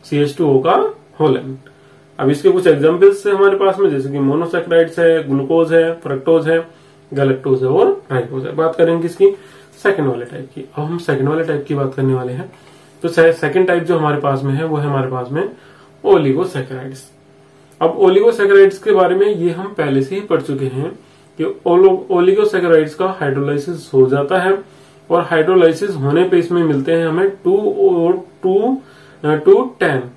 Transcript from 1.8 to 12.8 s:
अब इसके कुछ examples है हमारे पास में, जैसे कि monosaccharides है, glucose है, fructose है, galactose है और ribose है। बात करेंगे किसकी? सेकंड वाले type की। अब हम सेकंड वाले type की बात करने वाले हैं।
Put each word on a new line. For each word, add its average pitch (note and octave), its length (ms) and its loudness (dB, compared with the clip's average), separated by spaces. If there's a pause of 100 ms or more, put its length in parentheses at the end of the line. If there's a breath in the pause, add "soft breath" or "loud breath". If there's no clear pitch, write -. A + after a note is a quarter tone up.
अब C3+ 100 0
इसके D3 200 2
कुछ F3+ 180 2
examples F3 600 2
है G3 80 0
हमारे G3 200 2
पास F#3+ 240 0
में, G3 100 2
जैसे C#3 220 -4
कि C#3+ 80 -6
monosaccharides E3 800 0
है, E3 280 2
glucose D#3 460 0
है, E3 260 2
fructose D3 480 0
है, E3 200 0 (460 soft breath)
galactose C3+ 500 0
है C3 60 -2
और G3 420 0
ribose C3 340 -6
है। D3 100 -10
बात D#3+ 200 -2
करेंगे E3 260 0
किसकी? E3+ 240 0 (580 loud breath)
सेकंड D#3+ 240 0
वाले A#2+ 180 -6
type C3+ 300 -16
की। D3 60 -14
अब - 220 -12
हम E3 140 -8
सेकंड C#3+ 320 -4
वाले D#3+ 140 -2
type D3 240 -6
की D3 80 -4
बात C#3 180 -4
करने C3+ 200 -2
वाले B2+ 200 -6
हैं। E3 180 -12 (520 soft breath)